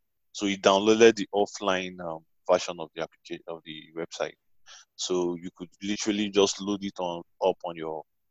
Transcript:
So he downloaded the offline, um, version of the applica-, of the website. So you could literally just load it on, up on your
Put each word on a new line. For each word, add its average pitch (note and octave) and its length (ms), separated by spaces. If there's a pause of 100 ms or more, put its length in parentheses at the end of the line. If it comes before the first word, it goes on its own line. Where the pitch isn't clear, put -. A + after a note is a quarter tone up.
(320)
So - 160
he G2 100
downloaded A2 600
the G2 180
offline, F#2 640
um, E2 260 (240)
version F2+ 300
of D#2+ 160
the E2 60
applica-, - 460
of E2 160
the D#2 320
website. E2 380 (640)
So F2+ 400
you E2+ 200
could F2+ 140 (140)
literally G#2 460
just G2 300
load G2 240
it G2 160
on, F2 220 (240)
up F2+ 180
on E2+ 120
your D#2+ 260 (300)